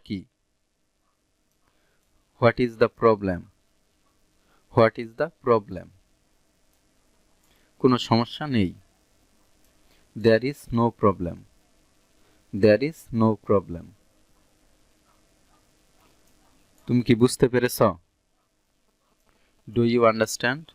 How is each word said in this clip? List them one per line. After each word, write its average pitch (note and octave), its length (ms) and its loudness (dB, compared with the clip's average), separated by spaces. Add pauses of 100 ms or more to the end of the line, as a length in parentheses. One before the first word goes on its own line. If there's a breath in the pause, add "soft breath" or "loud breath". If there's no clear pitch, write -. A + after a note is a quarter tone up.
কি? G2+ 120 -10 (2250)
What A#2+ 160 2 (100)
is A#2 60 -10 (100)
the A2+ 80 2 (100)
problem? G2+ 400 0 (1400)
What A2+ 160 4 (100)
is A2+ 60 -16 (100)
the D3+ 80 -4 (160)
problem? G2+ 440 -4 (1900)
কোনো B2+ 160 2 (120)
সমস্যা A#2 380 -2
নেই। A2 260 -2 (1500)
There A2 260 4
is D3 80 -12 (200)
no A#2 80 2 (140)
problem. F2 380 -2 (1200)
There G#2+ 280 4
is - 80 -18 (240)
no A2 80 2 (160)
problem. F2 400 -4 (3000)
তুমি B2 200 0
কি B2 160 4
বুঝতে B2 300 2
পেরেছ? B2 260 -2 (2000)
Do A#2+ 60 2 (100)
you A#2+ 100 2 (100)
understand? A#2+ 520 -4 (100)